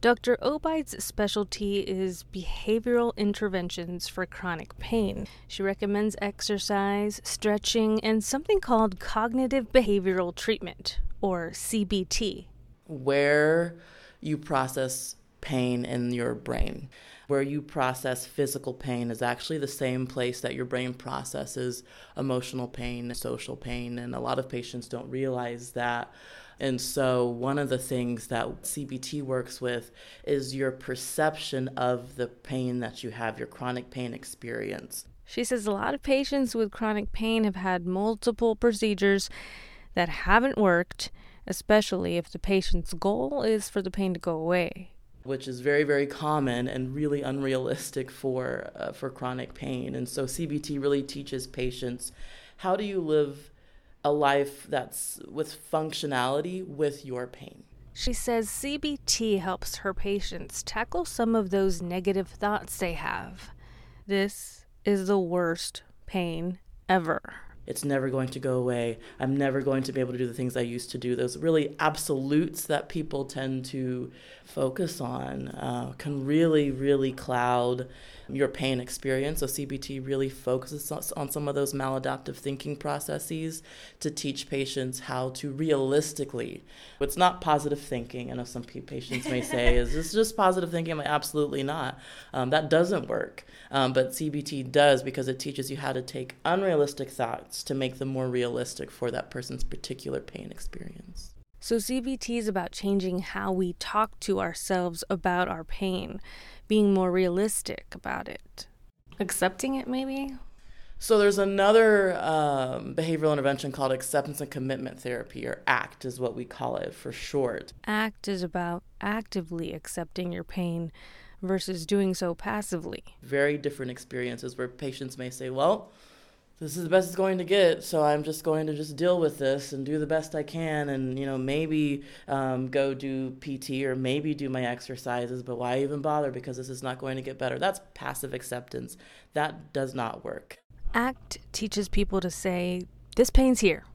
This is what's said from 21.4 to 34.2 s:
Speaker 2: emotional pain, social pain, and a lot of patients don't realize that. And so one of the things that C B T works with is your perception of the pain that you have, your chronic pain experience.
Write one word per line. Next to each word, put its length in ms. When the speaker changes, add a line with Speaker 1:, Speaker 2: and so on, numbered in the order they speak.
Speaker 2:
emotional 500
pain, 480
social 400
pain, 440
and 160
a 60
lot 180
of 100
patients 400
don't 220
realize 600
that. 380
And 200
so 480
one 300
of 100
the 100
things 500
that 380
C 180
B 140
T 240
works 380
with 320
is 320
your 160
perception 1040
of 400
the 100
pain 540
that 240
you 60
have, 280
your 80
chronic 440
pain 220
experience. 960